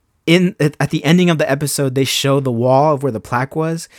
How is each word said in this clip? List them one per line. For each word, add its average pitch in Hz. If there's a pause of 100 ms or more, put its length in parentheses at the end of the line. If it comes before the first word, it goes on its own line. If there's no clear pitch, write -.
(260)
in, 175
at, 147
at 143
the 160
ending 175
of 160
the 151
episode, 139
they 135
show 139
the 131
wall 131
of 135
where 135
the 107
plaque 127
was. 165 (120)